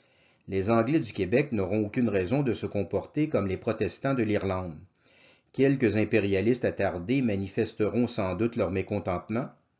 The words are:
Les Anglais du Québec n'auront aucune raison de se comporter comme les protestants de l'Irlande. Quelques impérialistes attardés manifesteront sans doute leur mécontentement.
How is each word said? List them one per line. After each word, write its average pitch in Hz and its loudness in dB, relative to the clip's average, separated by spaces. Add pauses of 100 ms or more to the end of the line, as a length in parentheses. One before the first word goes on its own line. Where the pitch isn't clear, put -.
(480)
Les 95 0
Anglais 117 4
du - -8
Québec 107 0
n'auront 104 0
aucune 120 0
raison 98 0
de 127 0
se 98 -8
comporter 101 -2
comme 101 0
les 92 -2
protestants 107 -2
de 127 0
l'Irlande. 95 -2 (760)
Quelques 131 4
impérialistes 104 2
attardés 95 0
manifesteront 104 0
sans 92 -2
doute 113 0
leur 95 0
mécontentement. 95 -2 (300)